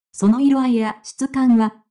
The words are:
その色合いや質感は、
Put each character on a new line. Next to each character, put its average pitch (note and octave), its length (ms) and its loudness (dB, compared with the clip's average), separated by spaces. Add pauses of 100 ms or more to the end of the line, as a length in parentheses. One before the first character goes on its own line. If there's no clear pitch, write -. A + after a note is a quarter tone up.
(120)
そ F#3+ 160 0
の A#3 120 2
色 C#4 200 2
合 B3+ 80 -2
い A#3+ 80 0
や A3 260 -4
質 - 260 -10
感 C4 280 2
は、 A3 180 0 (160)